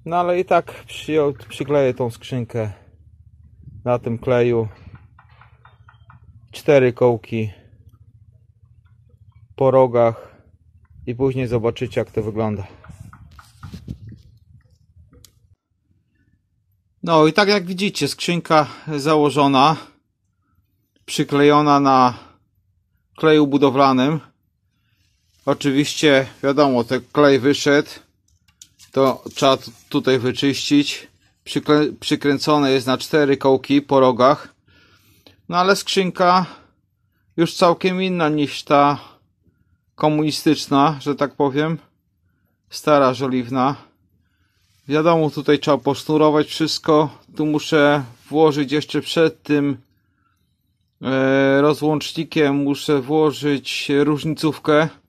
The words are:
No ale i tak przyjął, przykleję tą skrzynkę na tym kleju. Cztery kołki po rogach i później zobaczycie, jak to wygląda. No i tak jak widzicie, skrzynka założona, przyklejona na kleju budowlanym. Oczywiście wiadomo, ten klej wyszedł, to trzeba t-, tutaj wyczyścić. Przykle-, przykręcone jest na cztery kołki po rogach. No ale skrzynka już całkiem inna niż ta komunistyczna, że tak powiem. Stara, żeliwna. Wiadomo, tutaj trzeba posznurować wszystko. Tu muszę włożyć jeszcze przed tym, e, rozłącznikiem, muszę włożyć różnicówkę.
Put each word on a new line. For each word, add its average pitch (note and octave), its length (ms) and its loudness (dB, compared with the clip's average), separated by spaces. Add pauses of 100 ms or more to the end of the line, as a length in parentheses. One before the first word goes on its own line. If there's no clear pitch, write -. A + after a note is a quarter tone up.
No E3 120 -4
ale F3 240 2
i F#3 40 0
tak - 400 0
przyjął, D3+ 480 -2
przykleję C#3 600 -2
tą B2 160 -2
skrzynkę A2+ 640 -8 (1120)
na B2 140 0
tym A#2 200 -6
kleju. A#2+ 500 0 (1800)
Cztery C3 400 2
kołki A2+ 580 -2 (2000)
po C3+ 140 0
rogach A#2+ 680 2 (720)
i B2 80 -8
później C3 320 -4
zobaczycie, A#2 540 -4
jak G#2+ 100 -6
to A2 120 -6
wygląda. G#2 440 -6 (4000)
No D#3+ 240 4
i D#3+ 60 2
tak G#3 160 2
jak G3+ 180 0
widzicie, F#3 420 -4
skrzynka D#3+ 580 0 (300)
założona, C#3+ 800 2 (1300)
przyklejona D3 760 2
na C3 380 4 (1000)
kleju D3+ 300 4
budowlanym. C3+ 720 2 (1300)
Oczywiście C#3 800 0 (160)
wiadomo, C#3 420 2
ten C3 160 -4 (120)
klej C#3+ 260 4
wyszedł, C#3+ 500 0 (1040)
to C3+ 320 0 (100)
trzeba C3+ 220 2
t-, B2+ 140 -14 (180)
tutaj C3 300 0
wyczyścić. C#3 880 -2 (360)
Przykle-, D3+ 560 -2
przykręcone C#3+ 720 0
jest C3 140 -2
na B2+ 120 -2
cztery C#3+ 380 0
kołki C3+ 460 0
po C#3 180 0
rogach. B2+ 540 2 (920)
No E3+ 80 -6
ale F#3 200 2
skrzynka F3+ 720 0 (880)
już E3 180 -2
całkiem F#3 480 0
inna F3 260 -2
niż D3 340 -4
ta C#3+ 360 2 (960)
komunistyczna, D3+ 1080 -2
że C#3+ 140 -6
tak C#3 200 -4
powiem. D3 440 -2 (920)
Stara, C#3+ 440 2
żeliwna. B2+ 600 -4 (1120)
Wiadomo, D#3 420 2
tutaj C#3+ 280 0
trzeba C#3+ 200 0
posznurować D3+ 680 0
wszystko. D3+ 720 -2 (180)
Tu D#3 100 -4
muszę D3 580 0 (240)
włożyć D3 440 0
jeszcze D3 280 -4
przed D#3+ 420 -2
tym, C#3+ 340 -2 (1300)
e, C3+ 580 0
rozłącznikiem, D3 920 -2
muszę C#3+ 460 -2
włożyć C#3+ 880 -2 (140)
różnicówkę. D3+ 840 -2 (200)